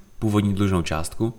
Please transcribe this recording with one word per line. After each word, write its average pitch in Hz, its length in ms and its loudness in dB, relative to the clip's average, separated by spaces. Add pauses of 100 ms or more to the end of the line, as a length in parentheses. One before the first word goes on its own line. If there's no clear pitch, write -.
(180)
původní 101 360 2
dlužnou 95 280 2
částku, 82 560 -4